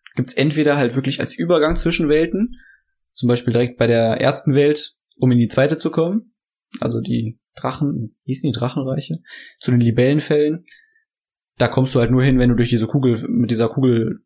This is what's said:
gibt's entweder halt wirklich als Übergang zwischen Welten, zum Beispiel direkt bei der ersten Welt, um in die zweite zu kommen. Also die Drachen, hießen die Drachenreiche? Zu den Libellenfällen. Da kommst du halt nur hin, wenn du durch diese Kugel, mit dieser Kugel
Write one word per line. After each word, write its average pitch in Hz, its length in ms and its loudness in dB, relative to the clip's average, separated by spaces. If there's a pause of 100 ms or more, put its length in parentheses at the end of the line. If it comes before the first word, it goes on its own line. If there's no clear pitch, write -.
(140)
gibt's - 200 -4
entweder 147 420 0
halt 123 180 0
wirklich 135 260 -4
als - 160 -6
Übergang 165 400 2
zwischen 165 320 0
Welten, 170 480 0 (580)
zum 120 140 -2
Beispiel 120 240 0
direkt 120 260 0
bei 120 80 2
der 117 340 2
ersten 135 340 0
Welt, 147 400 0 (220)
um 127 140 2
in 123 80 4
die 113 100 2
zweite 151 300 0
zu 160 120 -4
kommen. 180 440 -2 (460)
Also - 200 -4
die 117 380 -4 (180)
Drachen, 131 680 -6
hießen 131 260 -4
die 113 80 -4
Drachenreiche? 135 580 -6 (440)
Zu - 120 -6
den 120 80 4
Libellenfällen. 147 840 0 (960)
Da 120 100 2
kommst 131 260 0
du 127 60 2
halt 117 100 2
nur 127 120 2
hin, 131 160 4
wenn 123 120 4
du 113 60 2
durch 117 140 0
diese 110 160 0
Kugel, 131 420 0
mit 117 220 0
dieser 117 180 0
Kugel 117 580 0